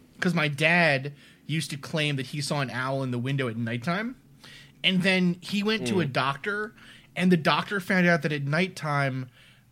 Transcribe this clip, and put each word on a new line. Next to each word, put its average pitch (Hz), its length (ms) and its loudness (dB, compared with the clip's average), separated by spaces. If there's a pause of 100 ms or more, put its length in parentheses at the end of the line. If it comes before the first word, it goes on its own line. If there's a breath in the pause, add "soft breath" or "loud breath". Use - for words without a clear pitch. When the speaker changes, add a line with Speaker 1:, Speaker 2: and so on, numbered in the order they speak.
(200)
Speaker 1:
'cause 180 140 0
my 151 160 2
dad 147 640 2 (340 soft breath)
used 151 240 -4
to 151 60 -6
claim 147 400 -2
that 131 100 -6
he 147 140 -6
saw 147 180 -2
an 135 120 -4
owl 131 320 -4
in 131 80 -4
the 123 80 -2
window 131 280 -2
at 113 80 -6
nighttime, 123 600 -4 (680 soft breath)
and 180 200 2
then 185 360 4
he 208 240 -4
went 220 240 0
to 202 140 2
a 160 40 0
Speaker 2:
Mm. 139 80 -4
Speaker 1:
doctor, 202 600 -2 (420 soft breath)
and 180 160 4
the 180 60 8
doctor 170 420 0
found 185 280 2
out 170 160 4
that 156 100 -2
at 147 100 -4
nighttime, 143 880 -2 (420 soft breath)